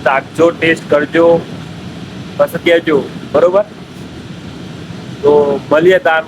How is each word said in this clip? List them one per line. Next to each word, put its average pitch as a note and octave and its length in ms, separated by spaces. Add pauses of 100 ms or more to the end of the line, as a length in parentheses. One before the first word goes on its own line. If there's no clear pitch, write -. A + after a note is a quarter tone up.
ચાખજો, D3 480
ટેસ્ટ D#3+ 380
કરજો, E3 520 (960)
પછી C#3+ 200
કહેજો, E3 480 (260)
બરોબર? F3+ 340 (1600)
તો C#3+ 380 (120)
મળીએ F3 280
તાન. D#3+ 280